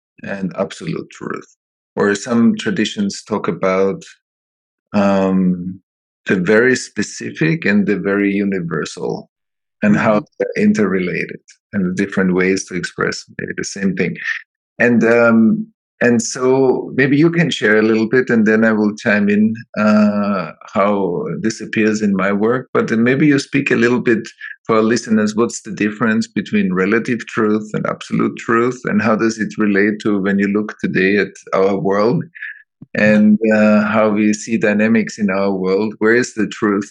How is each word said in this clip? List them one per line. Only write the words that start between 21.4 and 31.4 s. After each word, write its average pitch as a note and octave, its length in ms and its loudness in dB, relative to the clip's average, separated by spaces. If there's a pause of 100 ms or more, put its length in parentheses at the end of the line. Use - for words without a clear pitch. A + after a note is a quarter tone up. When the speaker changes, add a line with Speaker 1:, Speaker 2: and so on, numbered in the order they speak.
Speaker 1:
this A2 200 -4
appears G#2+ 420 0
in G2 140 2
my F#2+ 160 0
work. A2+ 400 -2
But A#2 160 0
then A2+ 140 0
maybe C3+ 240 2
you C#3+ 120 4
speak - 320 -2
a A#2+ 60 2
little A#2 240 2
bit A2 260 0 (380)
for A2+ 120 0
our A2 60 4
listeners, A2 540 0
what's A2+ 260 -2
the G#2+ 80 -14
difference A2 560 -2
between G2+ 460 -2
relative A2+ 540 0
truth G#2+ 480 -2
and - 120 -4
absolute - 500 -4
truth, A#2+ 480 -2
and G#2 160 0
how A2 140 0
does A2 240 0
it - 180 -6
relate G#2 440 0
to G#2 200 0
when G2 180 0
you G2+ 100 0
look G#2 320 -2
today F#2+ 360 0
at F#2+ 120 0 (260)